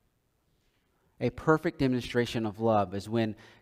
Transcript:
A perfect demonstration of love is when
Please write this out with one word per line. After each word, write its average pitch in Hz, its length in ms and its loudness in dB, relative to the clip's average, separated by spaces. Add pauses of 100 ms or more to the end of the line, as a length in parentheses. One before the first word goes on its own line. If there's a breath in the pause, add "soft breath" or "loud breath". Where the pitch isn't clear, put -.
(1200)
A 123 100 0
perfect 160 480 0
demonstration 123 680 0
of 104 160 -6
love 104 340 2
is 98 140 -8
when 110 280 -2 (260 soft breath)